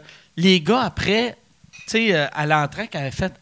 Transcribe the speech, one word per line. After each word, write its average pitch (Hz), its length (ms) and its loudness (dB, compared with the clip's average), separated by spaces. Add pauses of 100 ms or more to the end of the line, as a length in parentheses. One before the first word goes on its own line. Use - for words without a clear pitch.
(360)
les 180 240 4
gars, 202 220 2
après, 220 540 -2 (360)
tu - 140 -20
sais, 226 300 0
euh, 147 160 0
à 151 140 -4
l'entrée, 151 420 0
qui - 80 -10
avaient 139 160 -6
fait, « 185 300 -4